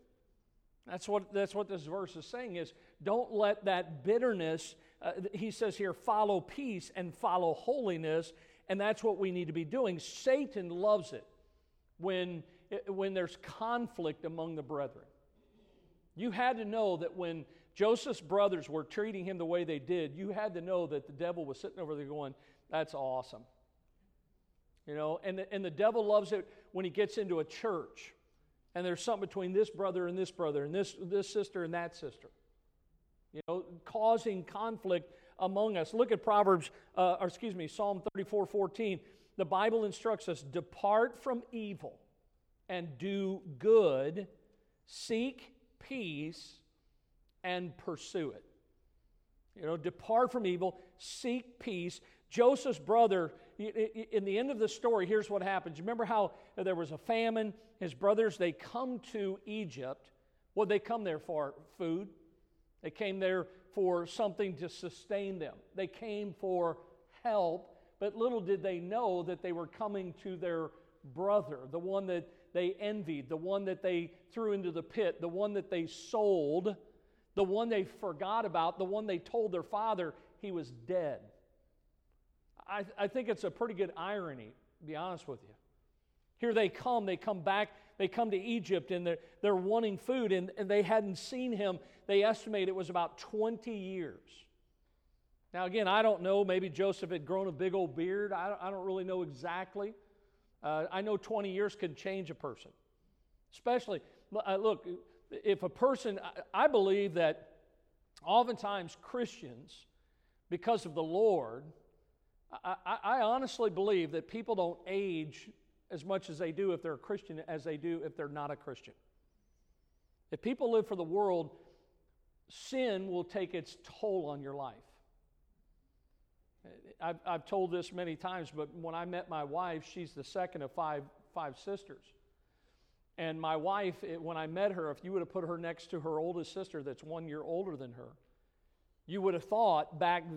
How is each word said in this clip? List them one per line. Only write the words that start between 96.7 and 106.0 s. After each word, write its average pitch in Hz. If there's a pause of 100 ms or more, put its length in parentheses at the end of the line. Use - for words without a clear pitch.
had 165
grown 190
a 180
big 175
old 170
beard. 196
I, 190
I 185
don't 190
really 190
know 185
exactly. 180 (680)
Uh, 156
I 190
know 208
twenty 202
years 196
can 165
change 190
a 160
person. - (800)
Especially, 240 (460)
uh, 196
look, 208 (440)
if -
a 180
person, 240 (340)